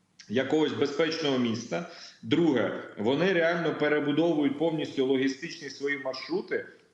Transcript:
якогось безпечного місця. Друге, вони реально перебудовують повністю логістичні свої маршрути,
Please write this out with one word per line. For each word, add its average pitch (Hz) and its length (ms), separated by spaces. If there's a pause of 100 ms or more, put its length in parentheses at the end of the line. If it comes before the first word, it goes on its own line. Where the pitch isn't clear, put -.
(280)
якогось 135 440
безпечного 143 640
місця. 120 480 (380)
Друге, 123 580 (160)
вони 143 340
реально 165 420
перебудовують 147 840
повністю 151 480
логістичні 135 640
свої 143 280
маршрути, 135 680 (280)